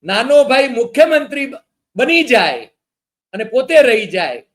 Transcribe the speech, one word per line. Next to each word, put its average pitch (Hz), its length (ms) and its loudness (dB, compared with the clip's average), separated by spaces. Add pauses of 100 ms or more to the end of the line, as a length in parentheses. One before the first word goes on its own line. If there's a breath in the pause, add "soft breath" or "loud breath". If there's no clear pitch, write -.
નાનો 254 400 2
ભાઈ 269 240 2
મુખ્યમંત્રી 285 760 0
બ-, - 80 -16 (420)
બની 320 280 0
જાય 160 420 0 (680)
અને 214 120 -8
પોતે 262 380 2
રહી 220 240 2
જાય 151 480 -6